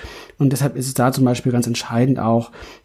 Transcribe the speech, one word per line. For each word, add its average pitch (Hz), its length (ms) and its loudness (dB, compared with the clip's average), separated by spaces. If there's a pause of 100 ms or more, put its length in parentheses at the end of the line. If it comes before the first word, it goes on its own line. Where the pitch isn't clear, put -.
(380)
Und 139 140 4
deshalb 139 240 0
ist 127 120 -4
es 135 60 -6
da 127 180 2
zum 131 140 2
Beispiel 123 260 0
ganz 120 140 2
entscheidend 120 540 0
auch, 113 320 0 (320)